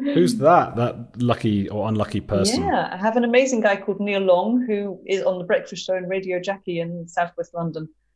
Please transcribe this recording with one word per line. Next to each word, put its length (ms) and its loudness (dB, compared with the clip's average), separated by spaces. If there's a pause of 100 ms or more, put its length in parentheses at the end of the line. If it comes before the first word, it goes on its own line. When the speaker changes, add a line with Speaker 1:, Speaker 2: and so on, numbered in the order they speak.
Speaker 1:
<laughs> 60 -2
Speaker 2:
Who's 240 4
that? 400 6
That 440 -4
lucky 460 0
or 220 -4
unlucky 320 -2
person? 420 0
Speaker 1:
Yeah, 300 0
I 40 -8
have 200 0
an 80 2
amazing 360 4
guy 140 2
called 240 -4
Neil 220 -2
Long, 440 2
who 400 -4
is 180 -2
on 160 0
The 60 -8
Breakfast 400 -4
Show 100 -2
and 140 -6
Radio 300 -4
Jackie 400 -6
in 280 -8
Southwest 460 -6
London. 360 -6 (260)